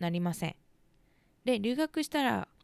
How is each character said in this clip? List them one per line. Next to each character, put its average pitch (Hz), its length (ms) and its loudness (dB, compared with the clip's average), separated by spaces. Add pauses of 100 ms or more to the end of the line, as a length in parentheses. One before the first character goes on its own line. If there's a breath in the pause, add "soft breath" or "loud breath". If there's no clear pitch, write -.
な 175 100 0
り 175 80 0
ま 175 160 0
せ 160 140 -4
ん。 - 80 -10 (880 soft breath)
で、 240 160 2
留 240 160 0
学 311 260 0
し - 60 -4
た 285 160 2
ら 226 240 0 (160)